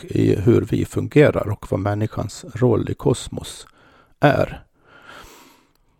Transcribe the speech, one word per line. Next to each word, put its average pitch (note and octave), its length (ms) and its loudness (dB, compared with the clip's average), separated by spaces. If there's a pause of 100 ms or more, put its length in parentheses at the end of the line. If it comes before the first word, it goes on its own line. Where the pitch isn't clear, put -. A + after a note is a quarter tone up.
i G#2+ 340 0
hur G2+ 260 4
vi - 240 -2
fungerar G#2+ 640 2
och - 220 -8
vad G2 80 0
människans G#2 680 -4 (100)
roll A#2 340 2
i - 40 -4
kosmos - 760 -4 (520)
är. - 440 0 (1400)